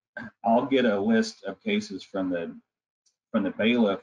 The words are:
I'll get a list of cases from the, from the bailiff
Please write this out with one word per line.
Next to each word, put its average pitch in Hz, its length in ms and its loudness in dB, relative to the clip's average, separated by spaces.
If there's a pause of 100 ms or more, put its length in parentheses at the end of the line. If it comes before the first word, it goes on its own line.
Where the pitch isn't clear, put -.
(440)
I'll 120 220 4
get 247 180 2
a 104 140 2
list 220 460 0
of - 160 -10
cases 104 420 -4
from 92 280 -6
the, 85 240 -6 (760)
from 110 120 0
the 92 80 -2
bailiff 110 520 0